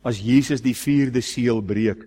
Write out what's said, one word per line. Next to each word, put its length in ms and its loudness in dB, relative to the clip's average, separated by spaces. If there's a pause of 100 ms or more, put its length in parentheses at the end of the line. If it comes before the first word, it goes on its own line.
as 160 -4
Jesus 420 2
die 140 0
vierde 480 0
seël 400 -2
breek, 440 -2